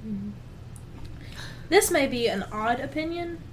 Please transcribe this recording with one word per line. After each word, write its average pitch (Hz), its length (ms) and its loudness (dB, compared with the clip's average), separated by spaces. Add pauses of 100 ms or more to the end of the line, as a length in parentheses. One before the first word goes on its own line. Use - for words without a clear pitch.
Mm-hmm. 208 220 -4 (1400)
This 381 220 8
may 294 160 6
be 233 200 2
an 285 240 2
odd 226 280 2
opinion 330 600 -4 (140)